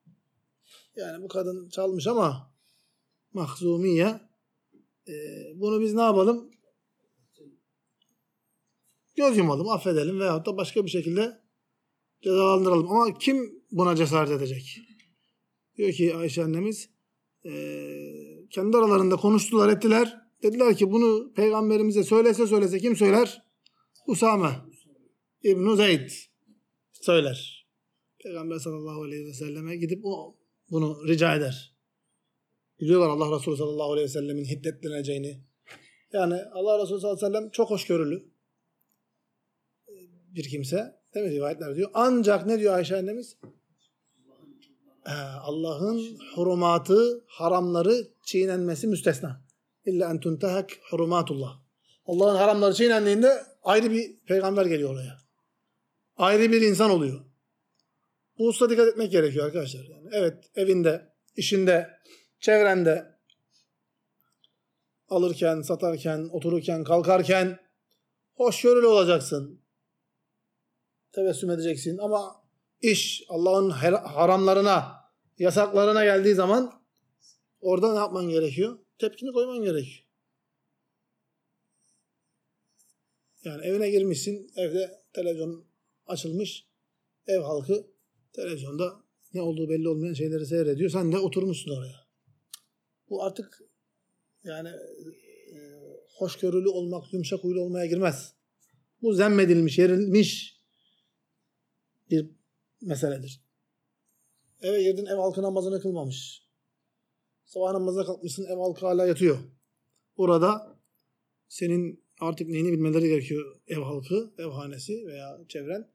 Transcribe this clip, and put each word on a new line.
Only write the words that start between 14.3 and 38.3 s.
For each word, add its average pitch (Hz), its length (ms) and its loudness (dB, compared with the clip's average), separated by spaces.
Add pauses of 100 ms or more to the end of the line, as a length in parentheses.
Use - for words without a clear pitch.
edecek? 135 480 -6 (1000)
Diyor 196 160 0
ki 165 240 0
Ayşe 165 280 -4
annemiz, 180 460 -4 (540)
e, 170 60 -16 (1000)
kendi 208 260 2
aralarında 196 400 6
konuştular, 208 520 4
ettiler. 220 520 4 (220)
Dediler 226 340 4
ki 196 140 4
bunu 226 420 2
peygamberimize 214 720 2
söylese 226 420 6
söylese 196 320 2
kim 226 180 0
söyler? 208 460 4 (640)
Usame 208 440 2 (920)
İbn 196 320 2
Zeyd 170 360 2 (840)
söyler. 147 680 -2 (640)
Peygamber 165 360 -10
sallallahu 156 440 -12
aleyhi 147 240 -12
ve 147 60 -18
selleme 151 440 -12
gidip 175 280 -6
o, 190 320 -8 (340)
bunu 156 380 -2
rica 160 280 2
eder. 131 400 -6 (1040)
Biliyorlar 170 280 4
Allah 151 300 -2
Resulü 135 180 -4
sallallahu 151 360 -4
aleyhi 147 120 -2
ve 135 80 -6
sellemin 143 320 -6
hiddetleneceğini. 143 1000 -8 (680)
Yani 180 300 -2 (100)
Allah 208 300 0
Resulü 190 180 -6
sallallahu 202 260 -4
aleyhi 196 80 -2
ve 220 40 -2
sellem 214 120 -8
çok 226 200 -2
hoşgörülü 170 600 -2 (2000)